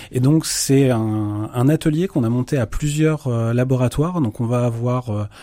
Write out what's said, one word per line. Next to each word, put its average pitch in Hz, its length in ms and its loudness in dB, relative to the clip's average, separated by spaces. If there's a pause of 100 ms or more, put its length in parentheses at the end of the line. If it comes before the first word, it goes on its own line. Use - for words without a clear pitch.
(100)
Et 123 100 -2
donc, 143 260 4
c'est 135 440 2
un, 107 640 -2
un 123 160 2
atelier 160 400 0
qu'on 131 160 -2
a 113 40 0
monté 123 280 0
à 120 100 0
plusieurs, 151 600 -2
euh, 117 260 0
laboratoires. 131 680 0
Donc, 113 200 -2
on 117 60 -2
va 120 180 0
avoir, 123 460 -2
euh, 104 140 -2 (180)